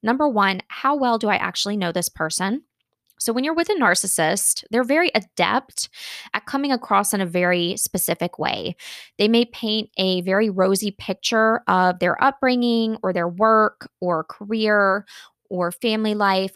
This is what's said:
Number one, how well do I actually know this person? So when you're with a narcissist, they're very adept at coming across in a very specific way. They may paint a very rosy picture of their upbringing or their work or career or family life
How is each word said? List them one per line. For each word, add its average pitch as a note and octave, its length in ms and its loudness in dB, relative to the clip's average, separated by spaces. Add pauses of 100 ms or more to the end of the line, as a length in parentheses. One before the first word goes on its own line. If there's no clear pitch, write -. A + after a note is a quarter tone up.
Number C4 260 0
one, G3 420 2
how C#4 260 -2
well B3 240 0
do G#3+ 100 -2
I G3 60 2
actually G3+ 420 -4
know F3+ 140 -2
this F3 180 -2
person? F#3+ 540 -4 (560)
So - 120 -2
when B3 120 -2
you're D#4 100 -2
with E4 160 0
a G#4 60 0
narcissist, F#3 960 0
they're A#3+ 120 2
very D#4 300 2
adept - 760 -2 (440)
at - 140 -8
coming C#4 240 -2
across G#3 420 0
in G3+ 80 0
a F3+ 60 -2
very F3+ 500 0
specific - 640 -4
way. C#3 360 -4 (440)
They G#3 80 2
may A#3 180 4
paint A3 520 -6
a F#3 240 0
very G3 280 2
rosy F#3+ 420 0
picture A3 760 0
of F#3 320 2
their F3 220 0
upbringing A#3+ 840 2
or F#3 100 0
their F3 160 -2
work A3 600 2 (120)
or E3+ 220 0
career G#3 840 0 (440)
or F3+ 220 -2
family A3 440 0
life F#3+ 400 0